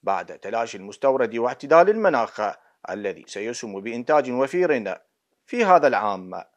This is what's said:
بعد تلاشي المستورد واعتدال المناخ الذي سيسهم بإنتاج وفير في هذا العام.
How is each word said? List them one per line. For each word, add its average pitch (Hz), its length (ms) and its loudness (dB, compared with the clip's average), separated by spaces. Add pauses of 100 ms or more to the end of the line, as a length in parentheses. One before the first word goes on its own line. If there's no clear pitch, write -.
بعد 92 360 -4
تلاشي 113 400 -6
المستورد 117 580 0
واعتدال 143 540 4
المناخ 175 500 0 (500)
الذي 95 360 -8
سيسهم 104 540 -10
بإنتاج 123 500 -2
وفير 135 680 -2 (480)
في 240 180 -2
هذا 175 220 6
العام. 95 560 -2 (140)